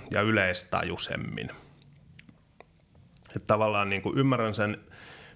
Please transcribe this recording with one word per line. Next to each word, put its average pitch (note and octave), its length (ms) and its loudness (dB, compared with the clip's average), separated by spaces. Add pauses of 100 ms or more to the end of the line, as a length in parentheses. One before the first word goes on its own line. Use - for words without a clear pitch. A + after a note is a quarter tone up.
(100)
ja G2+ 120 2
yleistajuisemmin. F2 1300 0 (1800)
Että - 200 -8
tavallaan G#2 440 2
niinku G2 260 0
ymmärrän B2 380 2
sen, G#2 240 0 (580)